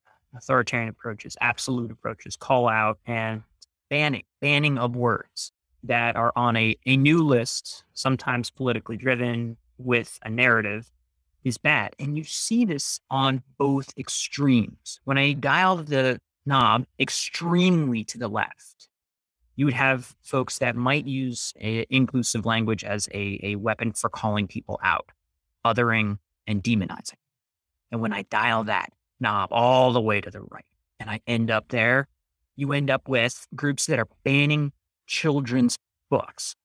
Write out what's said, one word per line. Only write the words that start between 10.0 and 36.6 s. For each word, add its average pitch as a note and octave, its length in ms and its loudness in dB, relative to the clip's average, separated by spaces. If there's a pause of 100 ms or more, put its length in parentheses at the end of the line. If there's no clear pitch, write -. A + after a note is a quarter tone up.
a A#2 60 -10
narrative, A2+ 640 2 (540)
is B2 120 -2
bad. C3+ 420 0
And D3 200 -4
you D#3 60 -8
see A#3 420 -2
this D3 340 -4 (100)
on C3+ 320 0 (140)
both C#3 400 0
extremes. - 1080 0
When C3+ 120 0
I C#3 160 4
dial D#3 440 2
the C3+ 440 0 (240)
knob B2+ 400 4 (160)
extremely E3+ 1040 0
to - 140 -14
the A#2 100 -4
left, - 640 -8 (640)
you C#3+ 80 0
would C3+ 100 2
have C3 460 -2
folks - 380 -4
that B2 180 -2
might B2+ 300 0
use C3 520 -6
a A2 300 -4
inclusive B2 560 0
language A2+ 400 0
as G#2 300 -4
a, G2+ 280 -6
a G2+ 140 -4
weapon A2 360 -4
for - 180 -6
calling G#2 360 -2
people - 360 -10
out, F#2 240 0 (580)
othering A2+ 540 2 (280)
and G#2 160 -2
demonizing. - 520 -2 (760)
And A2+ 120 -4
when A2 100 -2
I G2+ 100 -6
dial A2+ 420 0
that G#2 260 -2 (300)
knob G#2 300 0
all B2+ 420 6
the A#2+ 80 2
way G#2+ 200 2
to F#2+ 100 -10
the - 100 -16
right - 240 -18 (360)
and A2 100 -10
I A2 160 -8
end A2+ 240 0
up A2+ 200 0
there, B2 360 2 (480)
you C#3 180 -4
end C#3+ 160 0
up C3+ 200 0
with B2 480 0
groups C#3+ 300 -2
that C#3 120 0
are A2+ 80 0 (180)
banning C#3+ 480 2 (360)
children's C3 680 2 (320)
books, - 460 -4 (100)